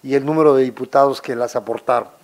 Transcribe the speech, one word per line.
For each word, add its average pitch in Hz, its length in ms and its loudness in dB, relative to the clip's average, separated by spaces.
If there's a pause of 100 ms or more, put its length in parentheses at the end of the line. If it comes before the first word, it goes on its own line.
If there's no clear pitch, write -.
y 135 140 -4
el 139 100 0
número 151 300 4
de 131 80 4
diputados 131 580 0
que 131 140 -8
las 120 220 -6
aportaron. 113 500 -4 (160)